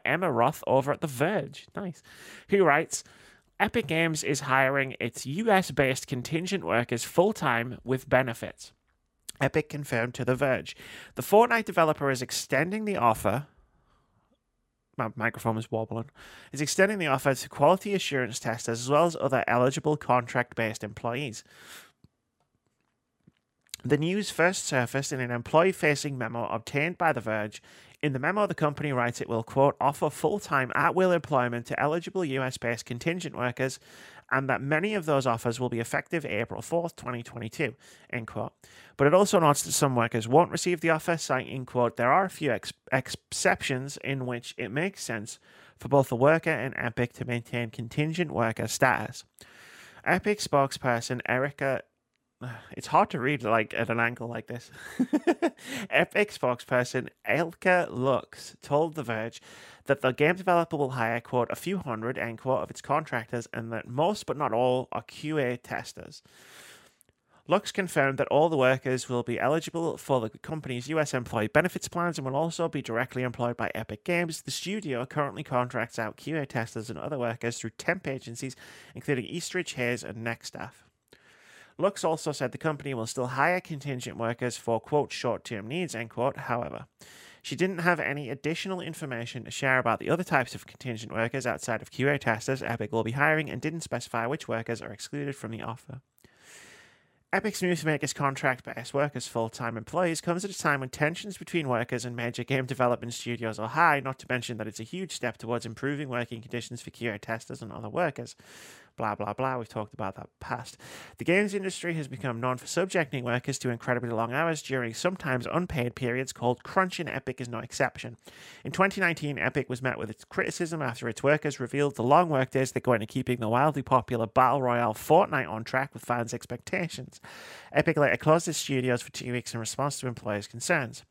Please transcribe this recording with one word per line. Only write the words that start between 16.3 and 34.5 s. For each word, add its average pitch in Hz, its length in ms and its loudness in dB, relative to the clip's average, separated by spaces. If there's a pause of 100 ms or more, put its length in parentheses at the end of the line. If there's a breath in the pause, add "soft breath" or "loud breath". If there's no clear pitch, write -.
Is 135 100 -6
extending 190 380 4
the 165 80 2
offer 135 260 4
to - 160 -4
quality 190 460 4
assurance 131 440 -2
testers 113 420 -2
as 123 100 -4
well 151 140 8
as 170 140 0
other 127 280 2
eligible 131 500 4
contract-based 120 840 0
employees. 117 600 -6 (2500 loud breath)
The 135 140 4
news 180 320 0
first 175 360 2
surfaced 135 460 0
in 135 80 -2
an 123 120 -2
employee-facing 147 840 2
memo 117 300 -4
obtained 143 500 -2
by 165 140 2
The - 80 0
Verge. 107 420 -4 (400 loud breath)
In 147 120 2
the 131 60 -2
memo, 190 280 2
the 175 80 -2
company 147 380 0
writes 120 260 2
it - 100 -4
will, 113 140 0
quote, 139 360 6
"offer 143 300 2
full-time 151 640 0
at-will 175 360 4
employment 123 560 2
to - 120 -2
eligible 170 460 0
U 135 180 -2
S-based 120 420 -2
contingent 165 500 -4
workers, 123 440 -2 (520 loud breath)
and 135 180 2
that 123 120 2